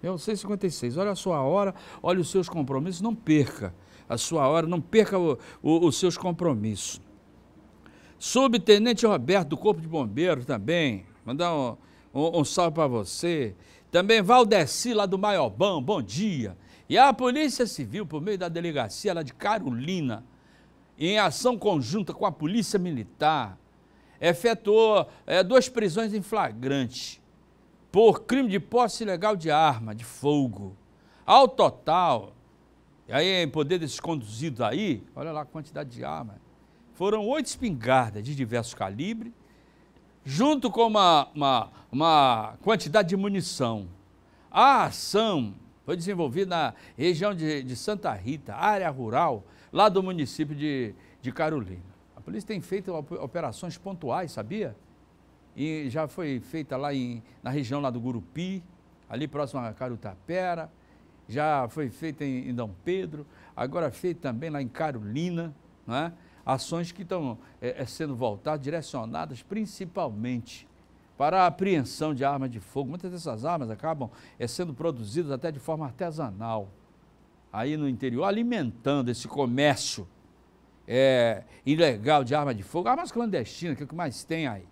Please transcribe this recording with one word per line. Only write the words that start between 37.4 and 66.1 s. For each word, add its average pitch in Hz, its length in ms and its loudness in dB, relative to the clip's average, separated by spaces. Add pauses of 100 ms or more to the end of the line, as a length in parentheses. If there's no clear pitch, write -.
espingardas 123 800 0
de 143 100 -8
diversos 120 400 -4
calibres, 190 580 -8 (920)
junto 240 460 2
com 233 160 4
uma, 180 480 6
uma, 135 360 2 (200)
uma 127 720 4
quantidade 190 460 2
de 190 60 0
munição. 165 720 -2 (600)
A 233 360 6
ação 170 680 -2 (320)
foi 156 100 -4
desenvolvida 175 540 -2
na 156 240 -2 (240)
região 180 380 0
de, 156 260 -2
de 127 140 -8
Santa 196 380 -4
Rita, 107 420 -8
área 185 340 0
rural, 127 560 0 (260)
lá 208 180 6
do 190 120 2
município 156 540 -4
de, 139 400 -4 (260)
de 123 100 -6
Carolina. 107 540 -4 (300)
A - 40 -20
polícia 196 280 -10
tem 208 120 -6
feito 190 340 -6
op-, 156 200 -8
operações 165 640 -8
pontuais, 165 540 -4
sabia? 123 440 -6 (800)
E 151 340 -4
já 151 180 -4
foi 143 320 -6
feita 151 360 -10
lá 143 180 -4
em, 123 300 -6 (200)
na 123 60 -6
região 135 300 -4
lá 139 100 -2
do 120 100 -4
Gurupi, 160 640 -6 (440)
ali 143 200 -6
próximo 143 340 -6
a 113 100 -8
Carutapera, 160 1000 -6 (600)
já 139 400 0
foi 143 200 -6
feita 151 360 -8
em, 131 240 -6
em 123 40 -4
Dom 117 180 -6 (120)
Pedro, 170 420 -6 (300)
agora 147 360 -4
feita 175 380 -6
também 131 200 -6
lá 147 120 -6
em 123 60 -6
Carolina, 156 880 -6 (300)
não 117 100 -6
é? 170 180 -4 (320)